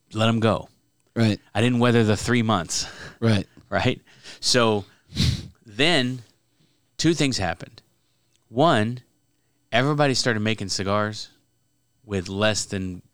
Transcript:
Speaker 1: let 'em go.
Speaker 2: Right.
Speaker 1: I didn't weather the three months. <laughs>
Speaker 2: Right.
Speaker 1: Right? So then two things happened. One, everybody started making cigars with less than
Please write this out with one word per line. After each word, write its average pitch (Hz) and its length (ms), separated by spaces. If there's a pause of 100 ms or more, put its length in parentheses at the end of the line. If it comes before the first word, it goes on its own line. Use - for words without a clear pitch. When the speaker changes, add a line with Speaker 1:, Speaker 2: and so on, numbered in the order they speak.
(140)
Speaker 1:
let 110 160
'em 113 100
go. 107 300 (460)
Speaker 2:
Right. 113 240 (160)
Speaker 1:
I 104 60
didn't 123 180
weather 120 240
the 107 140
three 120 260
months. 104 420 (180)
<laughs> - 160
Speaker 2:
Right. 110 280 (220)
Speaker 1:
Right? 101 300 (400)
So 113 460 (800)
then 127 560 (760)
two 165 180
things 143 240
happened. - 420 (680)
One, 123 500 (720)
everybody 143 420
started 113 280
making 107 280
cigars 104 600 (760)
with 98 240
less 101 360
than 92 360 (120)